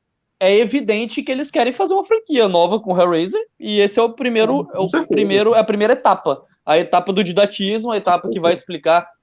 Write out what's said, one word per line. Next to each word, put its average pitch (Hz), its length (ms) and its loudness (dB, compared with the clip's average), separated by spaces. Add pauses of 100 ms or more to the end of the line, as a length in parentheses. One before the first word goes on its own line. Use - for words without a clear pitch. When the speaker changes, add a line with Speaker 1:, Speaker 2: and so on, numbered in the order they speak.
(400)
Speaker 1:
é 196 180 4
evidente 226 640 -2
que 285 100 -6
eles 277 200 -6
querem 254 220 0
fazer 381 200 -2
uma 381 120 -2
franquia 330 420 0
nova 175 320 2
com 185 180 -4
Hellraiser, 180 440 0 (180)
e 214 200 -2
esse 202 200 2
é 233 40 4
o 233 100 2
primeiro, 240 520 -2
Speaker 2:
Com - 120 -14
Speaker 1:
é - 20 -2
o 190 80 -2
Speaker 2:
certeza. 339 240 -2
Speaker 1:
primeiro, 208 420 2
é 226 60 4
a 220 40 4
primeira 214 300 0
etapa. 196 500 0 (220)
A 151 120 2
etapa 175 360 0
do 196 100 0
didatismo, 202 680 -2
a 214 60 -2
etapa 180 320 0
que 180 100 -4
vai 170 140 2
explicar 175 520 -2 (180)